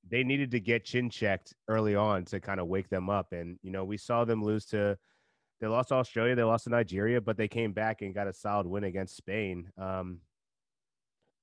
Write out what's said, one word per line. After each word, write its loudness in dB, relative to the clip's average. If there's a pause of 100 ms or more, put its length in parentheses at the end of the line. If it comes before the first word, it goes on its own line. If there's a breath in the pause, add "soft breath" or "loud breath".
they 2
needed 0
to 2
get 0
chin 0
checked -2 (120)
early 4
on 2
to -6
kinda -4
wake -2
them -2
up. 0
And, -10
you -10
know, -4
we -6
saw 0
them 0
lose 0
to, 0 (640)
they -4
lost 0
to 2
Australia, 2
they 4
lost 4
to -6
Nigeria, 2
but -2
they 2
came -2
back -2
and -6
got -2
a -6
solid 0
win -2
against -4
Spain. -4
Um, -6 (1200)